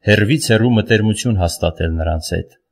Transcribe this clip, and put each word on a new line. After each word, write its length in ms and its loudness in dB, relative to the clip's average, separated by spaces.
հեռվից 420 2
հեռու 240 2
մտերմություն 680 0
հաստատել 540 -2
նրանց 400 -4
հետ, 240 -6